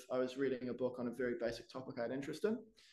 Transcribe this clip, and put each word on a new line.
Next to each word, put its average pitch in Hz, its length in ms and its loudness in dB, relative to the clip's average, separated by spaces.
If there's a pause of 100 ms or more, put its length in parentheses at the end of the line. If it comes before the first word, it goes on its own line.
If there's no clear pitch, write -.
I 127 100 2
was 127 180 2
reading 127 320 2
a 120 40 0
book 123 260 0
on 120 80 0
a 120 40 -2
very 123 260 0
basic 117 320 0
topic 131 300 -8
I 117 40 0
had 117 80 0
interest 139 340 -2
in, 220 120 4 (360)